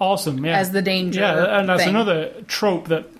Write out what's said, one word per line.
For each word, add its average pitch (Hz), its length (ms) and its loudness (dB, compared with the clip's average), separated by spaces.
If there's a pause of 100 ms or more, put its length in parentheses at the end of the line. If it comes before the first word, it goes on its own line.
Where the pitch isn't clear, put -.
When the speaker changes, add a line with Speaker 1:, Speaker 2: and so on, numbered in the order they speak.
Speaker 1:
Awesome, 185 440 -2
yeah. 170 140 0
Speaker 2:
As 185 140 -2
the 196 100 0
danger 185 380 0
Speaker 1:
Yeah, 196 400 2
and 190 80 0
that's 180 160 2
Speaker 2:
thing. 185 60 2
Speaker 1:
another 196 400 0 (180)
trope 180 400 -2
that - 320 -2